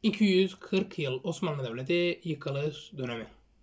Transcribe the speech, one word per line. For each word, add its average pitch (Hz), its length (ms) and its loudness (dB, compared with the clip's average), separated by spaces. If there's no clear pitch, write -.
iki 214 220 4
yüz 190 300 4
kırk - 440 -2
yıl 131 240 -2
Osmanlı 156 440 -2
Devleti 170 560 0
yıkılış 147 760 -4
dönemi. 120 300 -6